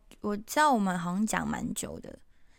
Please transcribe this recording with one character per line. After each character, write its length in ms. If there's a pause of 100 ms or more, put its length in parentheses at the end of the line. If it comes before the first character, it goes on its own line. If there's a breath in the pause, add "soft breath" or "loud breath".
(220)
我 160
知 200
道 140
我 60
们 220
好 140
像 120
讲 220
蛮 260
久 260
的， 200 (400)